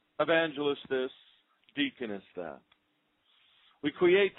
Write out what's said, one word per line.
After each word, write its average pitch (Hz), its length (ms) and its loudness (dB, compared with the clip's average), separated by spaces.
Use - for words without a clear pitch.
evangelist 151 680 0
this, 131 220 -2
deaconess 123 480 -6
that. 78 240 -10
We 143 80 -2
create 190 460 4